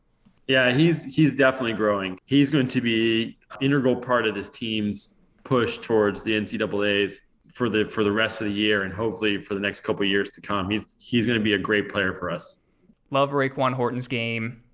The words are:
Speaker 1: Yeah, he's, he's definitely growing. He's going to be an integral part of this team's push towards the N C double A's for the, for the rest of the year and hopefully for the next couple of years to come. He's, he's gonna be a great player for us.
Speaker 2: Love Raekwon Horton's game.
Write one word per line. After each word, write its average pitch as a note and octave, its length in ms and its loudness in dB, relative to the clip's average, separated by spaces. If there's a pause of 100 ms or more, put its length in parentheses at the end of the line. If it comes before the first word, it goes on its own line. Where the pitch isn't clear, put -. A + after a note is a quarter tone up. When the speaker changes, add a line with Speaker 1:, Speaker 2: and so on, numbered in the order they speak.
(480)
Speaker 1:
Yeah, B2+ 240 4
he's, D#3+ 320 4
he's C#3 320 4
definitely B2+ 380 4
growing. G2 500 0
He's C#3 260 4
going C#3 160 2
to B2+ 140 -2
be A2+ 580 0 (140)
an - 80 -14
integral C3+ 340 2
part B2 320 0
of G#2 80 0
this G2 160 -8
team's G#2+ 640 -4 (300)
push A#2+ 340 0
towards G#2 460 2
the A2+ 100 0
N G#2+ 140 -2
C A2+ 100 -6
double G2+ 240 -2
A's G2+ 380 0 (320)
for B2 160 -2
the, G#2+ 160 2
for G#2+ 180 -2
the G2+ 80 2
rest A2 300 0
of G#2+ 80 -4
the G2+ 40 -2
year G#2 300 2
and F#2 100 -6
hopefully G#2 480 -2
for G2+ 140 -8
the G2 60 -4
next G2+ 200 -4
couple G2+ 220 -4
of G2+ 60 0
years G2 240 0
to - 80 -18
come. G2 280 -4
He's, G#2+ 300 -4
he's A#2+ 300 0
gonna A#2 100 2
be G#2+ 160 0
a G2 40 2
great G2+ 300 0
player F#2+ 240 0
for F2 180 -6
us. - 260 -10 (540)
Speaker 2:
Love C#3 200 2
Raekwon C3+ 440 0
Horton's B2 340 -4
game. A#2 640 -6